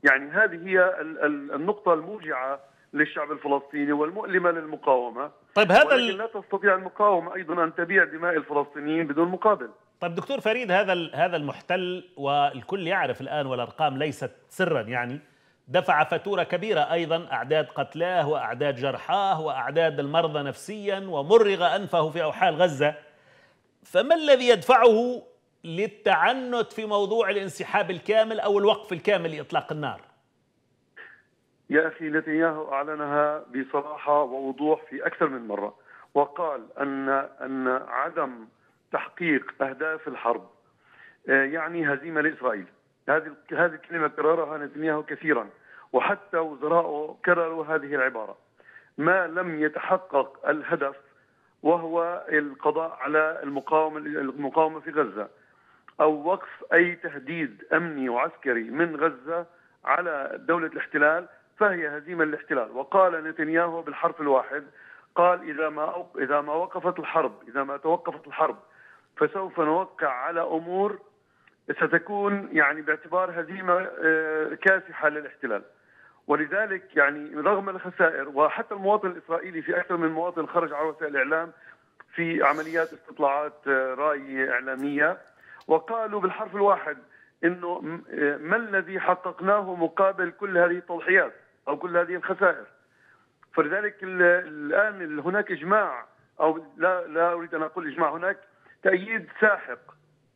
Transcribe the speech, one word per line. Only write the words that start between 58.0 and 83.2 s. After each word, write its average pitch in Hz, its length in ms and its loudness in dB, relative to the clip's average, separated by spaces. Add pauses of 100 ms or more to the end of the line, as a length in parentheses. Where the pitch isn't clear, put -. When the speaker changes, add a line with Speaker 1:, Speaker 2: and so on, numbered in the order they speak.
Speaker 1:
وعسكري 120 540 -2
من 151 340 -2
غزة 156 500 -2 (380)
على 151 480 -2 (160)
دولة 165 180 2
الاحتلال، 160 600 0 (320)
فهي 170 400 0
هزيمة 165 260 -2
للاحتلال. 147 460 -2
وقال 160 540 2
نتنياهو 160 580 -2
بالحرف 160 380 -4
الواحد، 143 440 0 (500)
قال: 175 360 2
"إذا 151 180 -2
ما 151 160 -4
أوق-، 175 340 -8
إذا 143 220 0
ما 147 120 -6
وقفت 175 460 -4
الحرب، 151 340 -2 (160)
إذا 135 160 -4
ما 139 120 -8
توقفت 160 500 -4
الحرب، 151 300 -2 (600)
فسوف 175 440 -2
نوقع 160 480 0
على 139 320 -4
أمور 180 580 -2 (720)
ستكون 196 840 0
يعني 151 300 2
باعتبار 170 580 -4
هزيمة، 180 480 -2 (160)
آه، 156 500 0
كاسحة 180 540 0
للاحتلال". 135 540 -6 (640)
ولذلك 175 720 -2
يعني 147 380 2
رغم 196 340 0
الخسائر، 180 600 -2
وحتى 151 460 0
المواطن 202 340 2
الإسرائيلي 165 540 -6
في 175 180 -2
أكثر 180 160 -4
من 165 120 0
مواطن 165 380 -4
خرج 165 260 -2
على 151 160 -4
وسائل 151 280 -6
الإعلام 160 360 0 (640)
في 170 280 -2
عمليات 160 500 0
استطلاعات، 147 600 -4 (140)